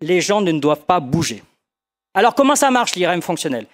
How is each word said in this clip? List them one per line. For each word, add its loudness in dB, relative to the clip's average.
les 0
gens 0
ne 2
doivent 0
pas 0
bouger. -4
Alors, 2
comment 2
ça 2
marche, 0
l'I -2
R 2
M -2
fonctionnel ? -6